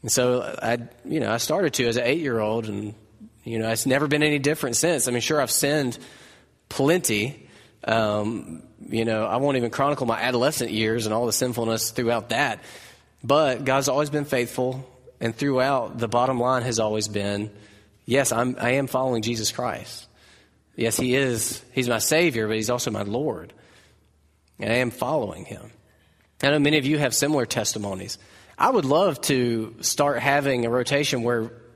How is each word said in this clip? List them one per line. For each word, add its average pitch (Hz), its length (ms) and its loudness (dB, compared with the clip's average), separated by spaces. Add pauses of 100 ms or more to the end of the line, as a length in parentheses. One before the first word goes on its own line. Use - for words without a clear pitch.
And 123 100 -4
so 123 300 2
I, - 380 -2 (260)
you 160 140 -2
know, 107 120 0
I 117 60 0
started 160 380 0
to 123 120 2
as 117 100 2
an 123 80 0
eight-year-old, 117 640 0
and, 104 280 -8 (480)
you 113 160 -4
know, 110 100 -2
it's 117 160 0
never 139 220 2
been 147 160 2
any 151 160 2
different 139 380 0
since. 156 300 2
I 127 40 -2
mean, 120 100 0
sure, 151 180 0
I've 127 120 0
sinned 143 480 0 (720)
plenty. 135 800 0 (360)
Um, 107 800 -2 (260)
you 113 160 0
know, 110 200 0
I 104 120 0
won't 139 200 2
even 120 120 0
chronicle 139 380 0
my 113 120 0
adolescent 123 520 0
years 110 340 0
and 107 80 -2
all 120 140 0
the 110 40 0
sinfulness 113 600 -2
throughout 117 380 0
that. 120 300 0 (640)
But 135 400 4
God's 131 260 2
always 143 200 0
been 147 160 -2
faithful, 127 640 -2 (320)
and 113 140 -2
throughout, 131 640 0
the 117 80 -2
bottom 123 320 2
line 123 240 2
has 113 160 -2
always 107 280 0
been, 104 440 -4 (560)
yes, 131 240 2
I'm, 120 280 0
I 120 120 0
am 135 160 2
following 131 340 0
Jesus 110 300 -2
Christ. - 560 -8 (680)
Yes, 113 220 0
he 127 180 2
is, 127 480 0 (100)
he's 123 160 0
my 117 80 2
Savior, 135 500 2
but 110 80 0
he's 110 140 -2
also 123 220 -2
my 104 100 -4
Lord. 110 520 -4 (1080)
And 107 120 -2
I 117 60 2
am 123 140 0
following 120 540 -4
him. - 260 -16 (720)
I 139 80 4
know 151 100 2
many 147 180 4
of 135 80 0
you 151 120 2
have 139 160 0
similar 143 320 2
testimonies. 101 720 -6 (400)
I - 120 4
would 214 160 2
love 156 360 2
to 117 600 0
start 143 380 0
having 139 460 2
a 117 40 0
rotation 127 540 0
where 117 280 0 (240)